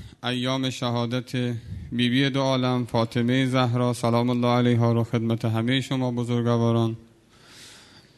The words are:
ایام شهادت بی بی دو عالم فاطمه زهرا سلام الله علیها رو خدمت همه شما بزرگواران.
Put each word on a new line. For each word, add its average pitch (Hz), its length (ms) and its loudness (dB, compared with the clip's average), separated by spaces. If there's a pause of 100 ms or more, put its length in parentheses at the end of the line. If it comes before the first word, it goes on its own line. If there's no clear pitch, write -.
(240)
ایام 127 460 -2
شهادت 120 680 -4 (560)
بی 120 180 2
بی 135 200 2
دو 135 120 -2
عالم 127 440 0
فاطمه 120 600 0
زهرا 123 480 0
سلام 117 360 0
الله 123 180 0
علیها 120 440 4
رو 117 120 2
خدمت 113 420 -2
همه 117 360 0
شما 127 300 -4
بزرگواران. 117 840 0 (1200)